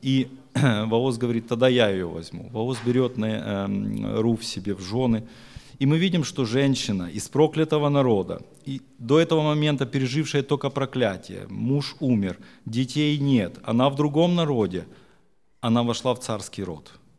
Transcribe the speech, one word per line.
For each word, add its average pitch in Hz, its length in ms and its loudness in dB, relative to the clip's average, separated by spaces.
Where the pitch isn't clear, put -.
И 131 260 2
<clears throat> - 140 -10
Ваос 117 640 2
говорит: 117 280 -2
«Тогда 123 200 2
я 120 220 6
ее 92 200 -2
возьму». 82 420 -12
Ваос 117 320 -4
берет 123 340 2
на, 110 80 -2
эм, 104 960 -4
Руфь 113 220 0
себе 101 300 -6
в 95 80 -8
жены. 113 420 -2
И 135 60 0
мы 151 140 4
видим, 175 240 0
что 131 220 -2
женщина 117 680 0
из 104 160 -8
проклятого 151 600 2
народа, 107 520 2
и 135 160 -8
до 123 220 4
этого 165 240 2
момента 151 420 2
пережившая 135 560 -2
только 135 300 -2
проклятие, 98 800 -2
муж 123 500 -2
умер, 107 380 2
детей 143 540 0
нет, 123 440 2
она 120 260 2
в 139 60 -6
другом 151 380 2
народе, 113 540 0
она 120 220 2
вошла 120 320 0
в 120 40 -16
царский 104 440 -8
род. 85 280 -10